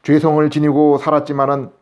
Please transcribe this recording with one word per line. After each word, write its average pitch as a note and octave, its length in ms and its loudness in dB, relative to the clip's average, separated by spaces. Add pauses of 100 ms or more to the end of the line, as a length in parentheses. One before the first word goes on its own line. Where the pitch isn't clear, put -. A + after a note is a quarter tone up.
죄성을 D3+ 460 2
지니고 D3 500 2
살았지만은 C#3+ 720 -4 (100)